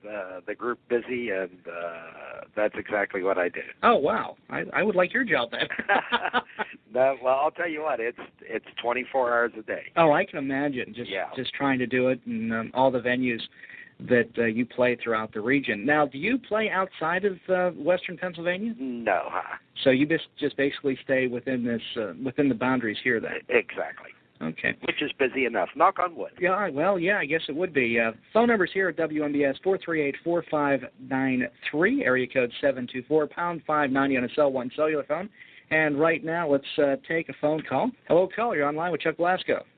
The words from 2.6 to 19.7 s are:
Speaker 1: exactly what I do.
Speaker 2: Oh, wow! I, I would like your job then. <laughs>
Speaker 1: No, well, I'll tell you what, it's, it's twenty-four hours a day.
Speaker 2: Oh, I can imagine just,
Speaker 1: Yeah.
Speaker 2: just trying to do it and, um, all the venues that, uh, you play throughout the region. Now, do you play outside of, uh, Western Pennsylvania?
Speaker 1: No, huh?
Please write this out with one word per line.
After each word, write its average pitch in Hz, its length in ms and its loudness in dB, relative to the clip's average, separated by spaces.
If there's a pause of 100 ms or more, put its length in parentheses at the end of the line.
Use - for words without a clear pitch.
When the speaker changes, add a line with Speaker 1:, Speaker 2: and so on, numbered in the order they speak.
Speaker 1:
exactly 101 440 -2
what 92 160 0
I 87 120 2
do. - 120 -8 (220)
Speaker 2:
Oh, 226 140 6
wow! 160 400 -2 (120)
I, 147 240 -6
I 143 80 0
would 208 140 2
like 180 180 2
your 254 120 0
job 139 260 0
then. 120 160 -2 (200)
<laughs> 208 540 0 (520)
Speaker 1:
No, 131 300 4
well, 131 180 4
I'll 156 100 2
tell 175 180 -4
you 151 140 -6
what, 131 180 -2
it's, 120 180 -4 (220)
it's - 240 -8 (160)
twenty-four 120 520 0
hours 117 240 2
a 110 40 -12
day. 101 220 -6 (120)
Speaker 2:
Oh, 165 160 8
I 160 140 4
can - 140 -10
imagine 135 540 -2
just, 117 160 -10
Speaker 1:
Yeah. 95 280 -4
Speaker 2:
just 123 160 -6
trying 135 260 2
to 123 80 0
do 127 220 2
it 127 160 0
and, 113 280 -4
um, 113 200 -4
all 131 180 4
the 123 80 0
venues 123 400 0 (600)
that, 120 260 4 (100)
uh, 117 60 2
you 117 220 2
play 123 360 2
throughout 110 300 -2
the 110 80 -6
region. 120 460 0
Now, 151 200 4
do 135 120 -10
you 214 200 -2
play 214 320 -2
outside 180 540 -2
of, 190 140 0 (120)
uh, 180 280 2
Western 180 400 0
Pennsylvania? 180 600 -4
Speaker 1:
No, 117 440 0 (100)
huh? - 240 -6 (300)